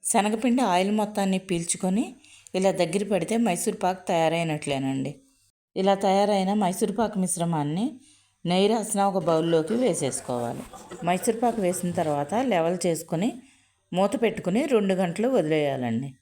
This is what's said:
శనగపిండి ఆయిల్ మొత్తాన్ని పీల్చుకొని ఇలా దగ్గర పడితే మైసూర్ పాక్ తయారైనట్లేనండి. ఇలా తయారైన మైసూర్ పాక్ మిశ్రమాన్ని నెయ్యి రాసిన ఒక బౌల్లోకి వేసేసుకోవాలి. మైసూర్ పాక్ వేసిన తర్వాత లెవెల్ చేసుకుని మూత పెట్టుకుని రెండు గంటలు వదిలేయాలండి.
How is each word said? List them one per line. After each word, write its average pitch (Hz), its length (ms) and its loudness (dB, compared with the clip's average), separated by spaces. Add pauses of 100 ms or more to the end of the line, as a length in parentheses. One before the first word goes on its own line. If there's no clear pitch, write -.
శనగపిండి 226 540 2
ఆయిల్ 190 280 2
మొత్తాన్ని 208 480 0
పీల్చుకొని 185 760 -2 (380)
ఇలా 190 160 4
దగ్గర 180 320 0 (100)
పడితే 185 240 0
మైసూర్ 208 460 0
పాక్ 185 260 -2
తయారైనట్లేనండి. 151 1040 0 (640)
ఇలా 196 180 4
తయారైన 196 600 2
మైసూర్ 208 440 0
పాక్ 214 200 -2
మిశ్రమాన్ని 170 840 -2 (460)
నెయ్యి 185 220 4
రాసిన 214 340 0
ఒక 190 220 0
బౌల్లోకి 160 500 2
వేసేసుకోవాలి. 131 880 -2 (440)
మైసూర్ 220 360 0
పాక్ 233 180 0
వేసిన 180 300 0
తర్వాత 151 440 -2
లెవెల్ 185 520 0
చేసుకుని 175 560 -2 (500)
మూత 202 300 0
పెట్టుకుని 214 440 0
రెండు 202 280 2
గంటలు 180 340 -2
వదిలేయాలండి. 143 920 0